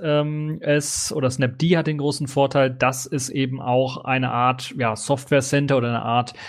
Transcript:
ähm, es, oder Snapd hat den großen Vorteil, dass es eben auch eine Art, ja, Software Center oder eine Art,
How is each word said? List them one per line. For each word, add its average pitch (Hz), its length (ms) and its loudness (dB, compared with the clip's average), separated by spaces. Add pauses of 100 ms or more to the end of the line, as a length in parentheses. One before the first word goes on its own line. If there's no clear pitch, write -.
ähm, 151 600 0
es, 147 500 0
oder 131 180 0
Snapd 139 460 2
hat 156 100 0
den 151 120 0
großen 139 300 -2
Vorteil, 139 420 2
dass 127 340 0
es 135 240 -4
eben 135 320 -4
auch 131 460 0
eine 131 240 0
Art, 123 480 0
ja, 113 180 0
Software 135 460 0
Center 139 340 2
oder 120 140 0
eine 113 120 -2
Art, 120 300 0 (160)